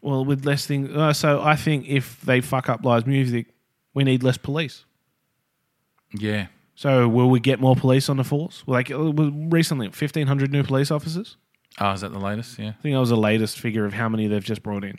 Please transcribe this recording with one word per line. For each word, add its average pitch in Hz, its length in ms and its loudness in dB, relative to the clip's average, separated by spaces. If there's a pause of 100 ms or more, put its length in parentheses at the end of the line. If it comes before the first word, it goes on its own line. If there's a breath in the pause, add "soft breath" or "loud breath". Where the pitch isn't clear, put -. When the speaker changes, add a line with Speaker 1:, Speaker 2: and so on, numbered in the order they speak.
Speaker 1:
Well, 135 200 -2
with 135 220 -2
less 143 220 -2
things, 139 280 -4
uh, 151 200 2
so 147 260 2
I 151 160 4
think 147 320 -2
if 135 320 -4
they 127 220 2
fuck 127 260 -2
up 123 160 -2
live 117 220 2
music, 127 400 0 (480)
we 139 100 2
need 131 180 2
less 127 140 2
police. 147 480 -8 (1300)
Speaker 2:
Yeah. 107 360 -4 (260)
Speaker 1:
So 131 340 4
will 123 220 4
we 127 100 4
get 127 180 2
more 131 160 6
police 131 360 2
on 135 80 0
the 131 60 0
force? 147 420 -6
Well, 131 80 0
like, 123 160 0
uh, 131 80 -6 (120)
well, 151 220 2
recently, 156 580 0
fifteen 151 360 -4
hundred 139 260 0
new 143 100 2
police 135 280 0
officers? 160 460 -6 (440)
Speaker 2:
Oh, 101 120 0
is 95 100 -8
that 101 100 -8
the 98 60 -8
latest? 104 400 -6
Yeah. 107 100 -8
Speaker 1:
I 104 140 -14
think 147 120 -2
that 131 60 2
was 123 80 2
the 117 80 4
latest 107 420 2
figure 110 280 -2
of 101 80 -6
how 113 160 -2
many 110 160 -2
they've 104 180 -2
just 110 180 -6
brought 101 220 -6
in. 101 140 -12